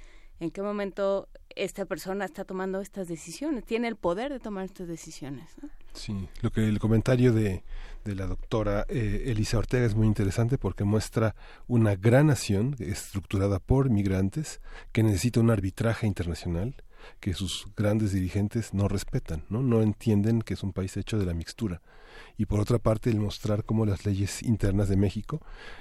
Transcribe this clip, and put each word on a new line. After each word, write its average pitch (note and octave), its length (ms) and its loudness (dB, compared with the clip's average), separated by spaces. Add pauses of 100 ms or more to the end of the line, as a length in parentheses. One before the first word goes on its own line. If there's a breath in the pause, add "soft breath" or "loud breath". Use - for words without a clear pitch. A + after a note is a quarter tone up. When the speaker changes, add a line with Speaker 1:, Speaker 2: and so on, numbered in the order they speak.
(400 soft breath)
Speaker 1:
en E3+ 100 -4
qué G3 100 -8
momento G3 680 -2 (260)
esta G3 320 -6
persona F#3+ 380 -6
está F#3+ 200 -10
tomando F#3+ 360 -4
estas G3 260 -8
decisiones, F3+ 580 -6
tiene A3+ 220 -2
el A3+ 100 -4
poder G#3 360 -2
de B3+ 80 -8
tomar G3 240 -8
estas F#3+ 240 -10
decisiones, D#3 600 -12 (140)
¿no? D4 60 -12 (260)
Speaker 2:
Sí, G2 320 -6 (140)
lo A2+ 100 0
que A2 160 2
el G#2 140 2
comentario A#2+ 540 4
de, G2+ 280 2 (420 loud breath)
de G#2 100 -4
la F#2+ 120 -4
doctora, G#2 640 -2
eh, G#2+ 380 -2
Elisa A2 320 0
Ortega B2 260 2
es A2 100 2
muy A2 120 4
interesante A2 500 2
porque G2+ 280 -4
muestra G#2+ 520 2 (320 loud breath)
una A2 280 4
gran A#2+ 320 6
nación A#2 500 2
estructurada G2 800 -2
por C3+ 300 4
migrantes G2 680 0 (300 loud breath)
que A2+ 120 2
necesita A2 360 4
un A#2 120 6
arbitraje G#2+ 560 0
internacional F2 680 -2 (460 loud breath)
que G2 140 -2
sus F#2+ 420 -6
grandes G#2+ 360 2
dirigentes G2 600 0
no G2 160 2
respetan, F#2+ 600 -4
¿no? G#2+ 120 0
No A#2 200 4
entienden G#2+ 580 4
que G#2 140 -4
es - 80 -6
un G2 100 -4
país F#2+ 240 -4
hecho G#2 220 -2
de G2 80 2
la E2+ 80 -2
mixtura. E2+ 480 -4 (560 loud breath)
Y G#2 80 0
por G#2+ 120 0
otra G#2+ 200 2
parte, A2 320 2
el G#2+ 100 2
mostrar G#2 440 -2
cómo A2+ 200 2
las G#2 220 0
leyes G2 360 0
internas G2+ 460 2
de F#2+ 80 2
México G#2 460 0 (380 loud breath)